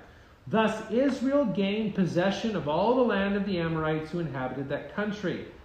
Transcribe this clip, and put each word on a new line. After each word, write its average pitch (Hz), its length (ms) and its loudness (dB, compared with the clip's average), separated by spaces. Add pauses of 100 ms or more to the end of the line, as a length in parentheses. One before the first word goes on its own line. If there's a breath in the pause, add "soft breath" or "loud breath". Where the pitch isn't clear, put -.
(480 loud breath)
Thus 208 440 0
Israel 269 540 2
gained 196 500 0
possession 190 600 0
of 143 120 -2
all 196 280 4
the 262 60 4
land 202 340 2
of 196 120 0
the 190 100 0
Amorites 160 540 0
who 175 80 -2
inhabited 135 500 -4
that - 260 -6
country." 185 500 -4 (200)